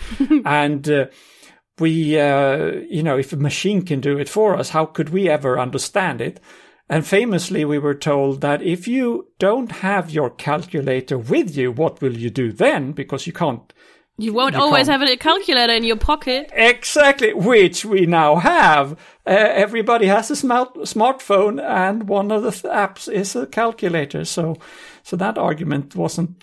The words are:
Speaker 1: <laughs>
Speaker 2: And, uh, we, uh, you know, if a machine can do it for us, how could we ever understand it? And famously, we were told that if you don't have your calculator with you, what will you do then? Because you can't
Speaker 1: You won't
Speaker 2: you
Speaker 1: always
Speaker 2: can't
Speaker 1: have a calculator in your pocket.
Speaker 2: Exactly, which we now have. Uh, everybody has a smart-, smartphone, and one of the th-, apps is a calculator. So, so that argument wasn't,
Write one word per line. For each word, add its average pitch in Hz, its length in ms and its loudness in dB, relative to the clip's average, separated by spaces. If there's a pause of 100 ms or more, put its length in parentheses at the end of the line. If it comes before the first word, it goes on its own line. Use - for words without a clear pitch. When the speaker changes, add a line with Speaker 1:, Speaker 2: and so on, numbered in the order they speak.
(180)
Speaker 1:
<laughs> 277 280 2
Speaker 2:
And, 147 420 0
uh, 139 180 2 (720)
we, 160 400 0
uh, 143 540 2 (160)
you 165 140 -4
know, 139 160 0
if 135 140 -4
a 156 40 -6
machine 175 460 0
can 143 180 -4
do 143 180 -2
it 143 100 -6
for 208 280 2
us, - 140 -4
how 156 160 0
could 151 240 -4
we 185 180 0
ever 139 300 0
understand 131 600 -4
it? 151 200 -8 (480)
And 156 180 0
famously, 196 580 0
we 147 140 0
were 143 160 0
told 139 460 0
that 143 220 0
if 175 260 -4
you 240 380 -2 (120)
don't 220 340 0
have 190 380 -2
your 151 200 0
calculator 139 880 -4
with 170 380 -2
you, 127 160 0
what 165 280 -2
will 131 160 -2
you 117 140 -6
do 117 220 -2
then? 165 400 0
Because 143 340 -8
you 170 80 -10
can't 135 380 -4 (440)
Speaker 1:
You 214 160 -6
won't 254 220 0
Speaker 2:
you 262 60 0
Speaker 1:
always 277 260 4
Speaker 2:
can't 277 160 2
Speaker 1:
have 277 80 2
a 247 60 0
calculator 277 580 2
in 226 100 0
your 226 140 0
pocket. 294 560 -2
Speaker 2:
Exactly, 240 800 4
which 196 500 4
we 196 220 2
now 160 300 4
have. 170 560 4 (340)
Uh, 185 80 2
everybody 220 720 2
has 220 240 2
a 285 60 -4
smart-, 254 480 -2
smartphone, 214 760 0
and 196 480 -2
one 202 220 0
of 214 140 0
the 220 80 -2
th-, - 200 -6
apps 208 400 -4
is 196 240 -4
a 254 100 -4
calculator. 175 760 -4
So, 165 320 -4 (460)
so - 140 -10
that 202 200 -4
argument 151 600 -4
wasn't, 170 340 -4 (120)